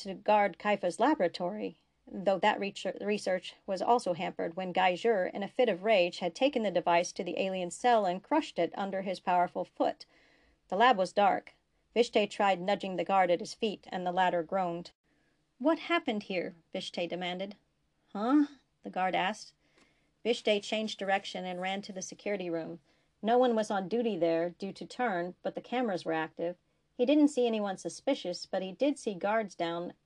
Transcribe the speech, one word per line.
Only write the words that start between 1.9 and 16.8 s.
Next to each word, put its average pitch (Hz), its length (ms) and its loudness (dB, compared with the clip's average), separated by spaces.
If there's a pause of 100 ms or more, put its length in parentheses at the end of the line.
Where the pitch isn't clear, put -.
though 196 300 0
that 208 220 2
research, 196 420 -6
research 202 540 -2 (100)
was 190 160 -4
also 233 320 2
hampered 170 420 -6
when 185 160 -6
Guy 185 220 2
Zhur, 185 400 0
in 208 80 -6
a 196 60 -4
fit 240 220 2
of 180 140 -2
rage, 190 360 4
had 180 160 -4
taken 262 260 0
the 214 80 0
device 175 440 2
to 202 100 -6
the 180 160 -4
alien 185 320 -2
cell 233 340 4
and 185 160 0
crushed - 380 -2
it 170 180 0
under 196 240 -4
his 185 180 -6
powerful 180 460 0
foot. - 400 -2 (640)
The 180 80 -4
lab 233 200 6
was 185 160 0
dark. - 440 2 (400)
Vishte 220 340 2
tried 196 320 2
nudging 190 340 -2
the 170 80 -2
guard 185 280 4
at 170 80 4
his 214 140 -10
feet, - 380 -4
and 185 140 -6
the 180 60 0
latter 175 320 2
groaned. 175 480 -4 (680)
"What 302 220 2
happened 311 440 -2
here?" 180 320 -6 (180)
Vishte 180 360 -6